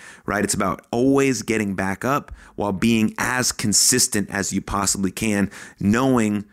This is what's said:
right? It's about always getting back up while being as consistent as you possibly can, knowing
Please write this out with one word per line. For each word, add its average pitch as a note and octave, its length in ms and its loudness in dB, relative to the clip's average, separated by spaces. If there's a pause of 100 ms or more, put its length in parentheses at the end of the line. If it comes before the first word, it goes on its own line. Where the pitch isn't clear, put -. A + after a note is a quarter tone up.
(260)
right? G#2 180 0
It's - 80 0
about G2 380 -2
always C3+ 500 2
getting A2 340 -2
back F#2+ 300 -4
up C3+ 280 -2 (220)
while G#2 180 -2
being A2 440 2
as A#2+ 340 -2
consistent G#2 800 0
as G2 240 -4
you F#2+ 80 0
possibly G2 500 -2
can, G2+ 400 0 (300)
knowing G#2+ 720 2